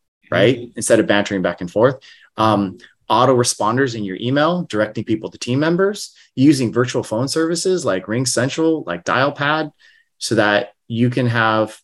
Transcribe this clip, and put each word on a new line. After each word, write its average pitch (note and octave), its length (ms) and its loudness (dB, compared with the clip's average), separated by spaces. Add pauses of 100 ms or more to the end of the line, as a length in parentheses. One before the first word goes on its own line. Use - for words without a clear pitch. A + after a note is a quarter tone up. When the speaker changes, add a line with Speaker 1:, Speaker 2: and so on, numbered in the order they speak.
(300)
Speaker 1:
right? A2 280 4
Speaker 2:
Mm-hmm. A#2+ 180 -14
Speaker 1:
Instead A2+ 240 2
of F#2 80 2
bantering G2+ 340 0
back F2 200 -2
and F2 100 -8
forth, B2+ 240 2 (400)
um, G2+ 420 2 (320)
autoresponders A#2+ 840 2
in A2 80 -8
your F#2+ 160 -8
email, D3+ 440 -2
directing G#2+ 420 -4
people G#2+ 260 -4
to - 60 -20
team B2 220 -4
members, F3+ 540 -2 (220)
using C3 380 4
virtual B2 300 0
phone B2 260 -4
services E3 560 -2
like F#2+ 220 -2
RingCentral, C3 800 -2
like F2 200 -8
Dialpad, D3 640 0 (460)
so - 180 -4
that G#2 380 2 (180)
you A#2+ 200 0
can B2 160 0
have, A2 560 0